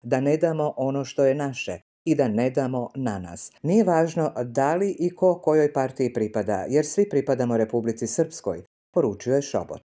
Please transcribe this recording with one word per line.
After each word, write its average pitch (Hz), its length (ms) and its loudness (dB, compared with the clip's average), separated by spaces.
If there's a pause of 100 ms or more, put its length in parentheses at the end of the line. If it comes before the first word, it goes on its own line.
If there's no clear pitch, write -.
da 131 140 0
ne 143 180 2
damo 156 400 0
ono 135 280 -2
što 139 200 0
je 135 100 4
naše 131 440 -6 (260)
i 156 100 4
da 139 120 2
ne 117 220 2
damo 127 460 -2
na 117 240 -4
nas. 85 320 -12 (100)
Nije 196 220 2
važno 165 500 2 (100)
da 135 320 0
li 196 240 -2
i 175 160 -2
ko 175 260 2
kojoj 151 320 4
partiji 131 400 0
pripada, 104 560 0
jer 147 160 2
svi 202 240 0
pripadamo 127 480 0
Republici 113 500 0
Srpskoj", 101 560 -4 (300)
poručio 123 420 0
je 143 60 2
Šobot. - 460 -6